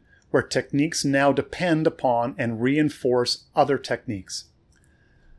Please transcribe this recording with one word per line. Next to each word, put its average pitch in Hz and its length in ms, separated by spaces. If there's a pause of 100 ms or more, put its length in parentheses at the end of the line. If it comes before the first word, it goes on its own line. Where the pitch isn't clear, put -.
(320)
where 131 120
techniques 143 600
now 139 300
depend 160 540
upon 123 500
and 117 240
reinforce 131 920
other 139 240
techniques. - 680 (920)